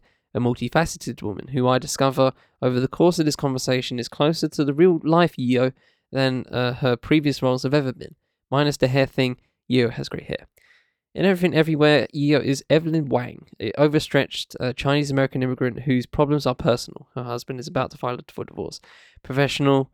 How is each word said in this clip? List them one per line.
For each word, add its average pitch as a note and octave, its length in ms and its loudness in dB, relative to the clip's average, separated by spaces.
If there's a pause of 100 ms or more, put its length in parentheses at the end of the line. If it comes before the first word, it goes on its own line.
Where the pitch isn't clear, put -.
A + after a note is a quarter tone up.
(340)
a - 40 -2
multifaceted B2 840 -2
woman - 280 -8
who B2+ 180 0
I B2+ 140 4
discover C3+ 520 0 (300)
over B2+ 160 0
the B2+ 80 2
course F3 320 2
of D#3+ 60 0
this D3 100 0
conversation B2+ 640 -4
is A#2 80 -6
closer D3+ 400 0
to D3+ 180 -2
the C#3 100 0
real E3+ 280 4
life E3 320 2
Yeoh B2+ 380 0 (400)
than, C3 400 0
uh, B2 220 -2
her B2 200 0
previous D3 480 0
roles B2+ 220 0
have C3 100 0
ever C3+ 180 0
been. - 220 -18 (380)
Minus D3 240 2
the C3+ 100 2
hair C3+ 200 2
thing, B2+ 320 -2 (300)
Yeoh B2 220 2
has C#3 180 -10
great - 180 -12
hair. - 200 -8 (680)
In D#3 100 -2
Everything F3+ 300 2
Everywhere, D3+ 600 4
Yeoh D3 280 2
is C3+ 260 -2
Evelyn D#3+ 400 2
Wang, B2 380 -4 (120)
an A2 200 -6
overstretched, D3 840 0
uh, B2 140 -4
Chinese-American C#3 680 0
immigrant B2+ 420 -2
whose B2+ 200 2
problems D3 400 0
are B2+ 100 0
personal. - 600 -4
Her B2 80 -8
husband A#2+ 360 -8
is B2 80 -12
about - 260 -4
to D3+ 40 -18
file B2 220 -6 (100)
for - 160 -12
divorce. - 380 -12 (400)
Professional, C3+ 720 2